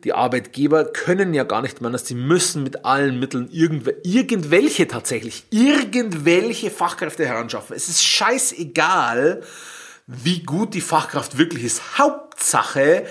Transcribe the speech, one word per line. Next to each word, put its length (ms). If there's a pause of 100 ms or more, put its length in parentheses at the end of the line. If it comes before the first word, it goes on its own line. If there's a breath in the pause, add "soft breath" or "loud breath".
die 100
Arbeitgeber 720
können 480
ja 100
gar 200
nicht 180
mehr 60
anders, 160
die 100
müssen 480
mit 240
allen 340
Mitteln 320
irgendwe-, 520
irgendwelche 840
tatsächlich, 640
irgendwelche 1200
Fachkräfte 560
heranschaffen. 500
Es 140
ist 140
scheißegal, 1400 (640 loud breath)
wie 380
gut 320
die 60
Fachkraft 580
wirklich 240
ist. 340
Hauptsache, 1120